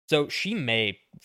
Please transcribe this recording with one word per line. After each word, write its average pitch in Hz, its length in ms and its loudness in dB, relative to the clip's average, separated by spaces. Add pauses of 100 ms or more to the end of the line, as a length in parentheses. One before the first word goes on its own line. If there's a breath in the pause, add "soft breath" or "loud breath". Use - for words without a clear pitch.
So 147 200 2
she - 260 -4
may 113 440 0 (260)